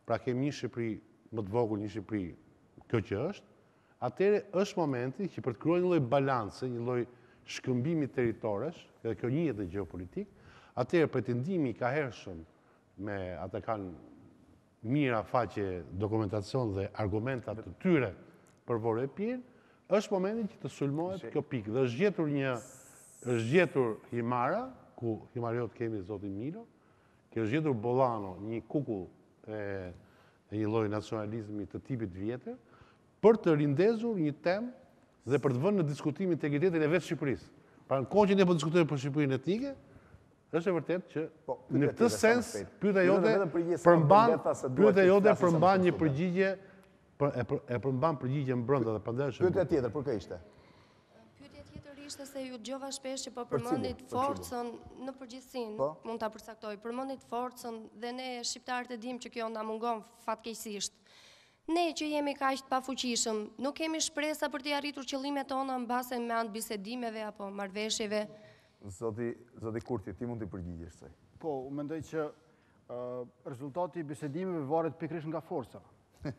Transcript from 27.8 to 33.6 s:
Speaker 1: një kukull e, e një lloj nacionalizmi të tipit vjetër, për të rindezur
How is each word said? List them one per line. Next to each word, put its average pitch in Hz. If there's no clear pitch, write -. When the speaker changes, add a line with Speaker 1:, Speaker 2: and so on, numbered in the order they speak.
Speaker 1:
një 113
kukull 113
e, 98
e 107
një 107
lloj 110
nacionalizmi 104
të -
tipit 110
vjetër, 123
për 220
të 165
rindezur 208